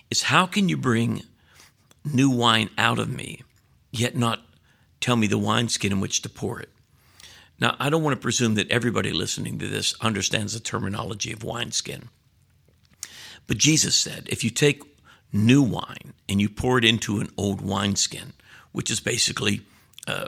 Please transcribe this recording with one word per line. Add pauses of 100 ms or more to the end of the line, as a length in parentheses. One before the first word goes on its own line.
(100)
is
how
can
you
bring (800)
new
wine
out
of
me, (500)
yet
not (580)
tell
me
the
wineskin
in
which
to
pour
it? (920)
Now,
I
don't
want
to
presume
that
everybody
listening
to
this
understands
the
terminology
of
wineskin. (1400)
But
Jesus
said,
"If
you
take (500)
new
wine (140)
and
you
pour
it
into
an
old
wineskin," (400)
which
is
basically, (440)
uh,